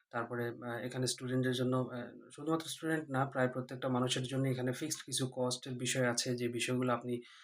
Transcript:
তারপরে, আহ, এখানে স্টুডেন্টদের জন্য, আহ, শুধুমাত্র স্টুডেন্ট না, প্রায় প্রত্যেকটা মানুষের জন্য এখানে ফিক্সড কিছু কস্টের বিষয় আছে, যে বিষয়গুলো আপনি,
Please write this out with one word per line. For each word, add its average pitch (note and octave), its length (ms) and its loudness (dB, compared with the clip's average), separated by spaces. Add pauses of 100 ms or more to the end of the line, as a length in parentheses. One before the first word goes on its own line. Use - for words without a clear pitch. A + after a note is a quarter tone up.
(120)
তারপরে, A#2+ 380 -2
আহ, A#2+ 340 -6
এখানে B2+ 240 0
স্টুডেন্টদের B2+ 460 2
জন্য, B2+ 380 2
আহ, - 380 -10
শুধুমাত্র D#3+ 380 -2
স্টুডেন্ট D#3 420 -2
না, C3+ 160 4
প্রায় C3 220 2
প্রত্যেকটা C3+ 400 -2
মানুষের B2+ 360 2
জন্য C3+ 240 0
এখানে B2+ 240 0
ফিক্সড D#3 340 -4
কিছু C3 260 0
কস্টের B2 420 -2
বিষয় B2 360 2
আছে, B2 260 0
যে A#2+ 120 0
বিষয়গুলো B2 460 2
আপনি, A#2+ 280 -2 (220)